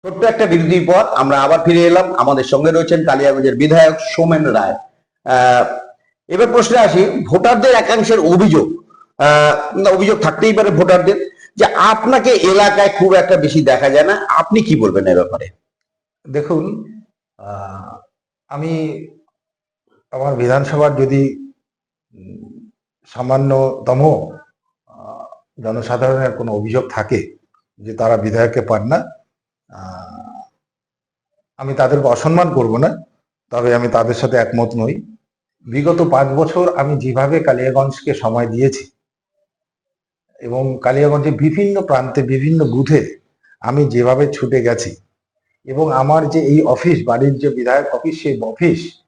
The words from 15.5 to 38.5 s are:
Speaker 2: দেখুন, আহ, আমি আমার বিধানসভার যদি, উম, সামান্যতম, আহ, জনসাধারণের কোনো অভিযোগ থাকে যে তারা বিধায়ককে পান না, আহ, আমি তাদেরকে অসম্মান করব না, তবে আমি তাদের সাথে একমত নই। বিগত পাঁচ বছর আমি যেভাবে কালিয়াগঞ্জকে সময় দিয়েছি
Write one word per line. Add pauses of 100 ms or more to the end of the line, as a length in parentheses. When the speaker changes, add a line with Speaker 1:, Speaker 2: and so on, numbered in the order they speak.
Speaker 2:
দেখুন, (520)
আহ, (500)
আমি (1040)
আমার
বিধানসভার
যদি, (600)
উম, (380)
সামান্যতম, (560)
আহ, (380)
জনসাধারণের
কোনো
অভিযোগ
থাকে (400)
যে
তারা
বিধায়ককে
পান
না, (580)
আহ, (1160)
আমি
তাদেরকে
অসম্মান
করব
না, (480)
তবে
আমি
তাদের
সাথে
একমত
নই। (640)
বিগত
পাঁচ
বছর
আমি
যেভাবে
কালিয়াগঞ্জকে
সময়
দিয়েছি (1500)